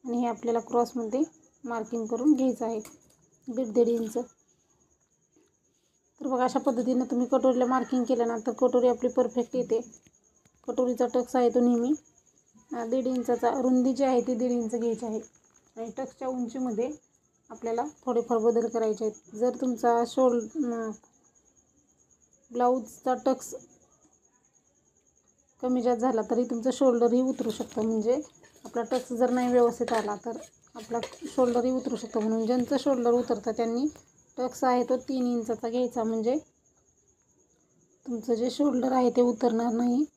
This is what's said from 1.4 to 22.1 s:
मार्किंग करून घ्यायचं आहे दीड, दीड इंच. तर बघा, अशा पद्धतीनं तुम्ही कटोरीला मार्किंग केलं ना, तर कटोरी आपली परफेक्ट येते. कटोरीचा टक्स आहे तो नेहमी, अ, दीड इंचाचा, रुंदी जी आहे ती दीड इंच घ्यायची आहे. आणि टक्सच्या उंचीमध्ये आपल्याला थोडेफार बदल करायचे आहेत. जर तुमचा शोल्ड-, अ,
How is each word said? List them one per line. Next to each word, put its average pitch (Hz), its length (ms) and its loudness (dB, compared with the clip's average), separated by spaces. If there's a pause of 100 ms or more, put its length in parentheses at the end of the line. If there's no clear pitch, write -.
मार्किंग 226 400 -6
करून 247 280 4
घ्यायचं 254 320 2
आहे 220 140 -4 (680)
दीड, 247 200 -4
दीड 226 200 4
इंच. 226 300 -2 (2000)
तर 285 80 -8
बघा, 254 160 0
अशा 254 160 0
पद्धतीनं 254 460 0
तुम्ही 247 220 0
कटोरीला 254 380 4
मार्किंग 254 380 0
केलं 233 240 0
ना, 233 100 -2
तर 226 140 -4
कटोरी 247 360 4
आपली 240 220 2
परफेक्ट 240 460 -2
येते. - 460 -2 (680)
कटोरीचा 247 460 0
टक्स 247 220 0
आहे 247 140 4
तो 240 100 2
नेहमी, 240 340 4 (840)
अ, 233 100 -6
दीड 247 220 0
इंचाचा, 240 540 0
रुंदी 254 320 4
जी 262 100 0
आहे 254 180 4
ती 254 140 -2
दीड 247 160 0
इंच 240 240 -2
घ्यायची 226 300 -2
आहे. 220 140 -4 (580)
आणि 226 200 -10
टक्सच्या 262 300 -8
उंचीमध्ये 247 640 -4 (580)
आपल्याला 240 360 -4 (200)
थोडेफार 240 320 0
बदल 233 300 2
करायचे 226 380 -2
आहेत. - 300 -8
जर 240 140 0 (120)
तुमचा 240 460 2
शोल्ड-, 240 680 0
अ, 226 160 -6 (1600)